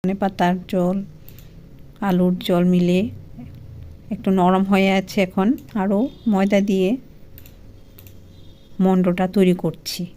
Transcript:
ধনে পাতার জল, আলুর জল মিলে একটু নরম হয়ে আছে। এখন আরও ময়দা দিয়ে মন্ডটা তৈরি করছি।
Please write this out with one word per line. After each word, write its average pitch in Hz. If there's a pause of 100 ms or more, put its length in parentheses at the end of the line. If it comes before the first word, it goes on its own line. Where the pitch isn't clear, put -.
ধনে 185
পাতার 185 (120)
জল, 185 (1040)
আলুর 180 (140)
জল 175
মিলে 180 (1120)
একটু 196 (100)
নরম 185
হয়ে 190 (100)
আছে। 190
এখন 190 (280)
আরও 196 (280)
ময়দা 196
দিয়ে 190 (1900)
মন্ডটা 185 (100)
তৈরি 185
করছি। - (140)